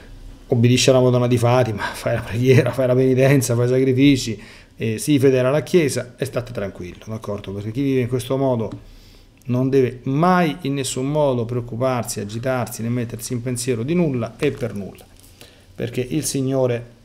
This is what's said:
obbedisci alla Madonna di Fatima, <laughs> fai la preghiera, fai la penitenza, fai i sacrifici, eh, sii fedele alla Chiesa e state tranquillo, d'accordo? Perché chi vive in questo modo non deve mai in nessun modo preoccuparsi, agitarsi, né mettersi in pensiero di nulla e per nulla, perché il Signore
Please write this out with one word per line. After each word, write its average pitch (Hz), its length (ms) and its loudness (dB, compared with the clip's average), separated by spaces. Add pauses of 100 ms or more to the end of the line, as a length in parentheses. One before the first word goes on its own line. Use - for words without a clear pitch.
(480)
obbedisci 123 420 4
alla 127 100 6
Madonna 123 280 4
di 123 100 2
Fatima, 117 500 2
<laughs> - 60 -10
fai 117 220 -4
la 113 60 -4
preghiera, 123 500 4
fai 127 160 0
la 123 80 2
penitenza, 131 600 4
fai 120 100 2
i 123 40 2
sacrifici, 131 720 2 (400)
eh, 113 160 -2
sii 143 220 2
fedele 127 280 4
alla 147 140 0
Chiesa 135 560 0
e - 60 -6
state 117 300 -6
tranquillo, 92 520 -10
d'accordo? 104 460 -10
Perché 104 200 -8
chi 131 100 -4
vive 135 180 0
in 123 80 0
questo 127 300 -2
modo 123 340 0 (760)
non 127 220 0
deve 123 340 2
mai 165 580 2
in 139 140 -4
nessun 135 360 -4
modo 139 320 0
preoccuparsi, 120 760 -4
agitarsi, 117 600 -4
né 113 60 -4
mettersi 120 460 -6
in 120 80 -4
pensiero 120 420 -4
di 143 100 -2
nulla 135 440 0
e 147 140 0
per 110 240 -6
nulla, 95 280 -12 (720)
perché 123 240 -6
il 143 240 -2
Signore 131 600 -2 (200)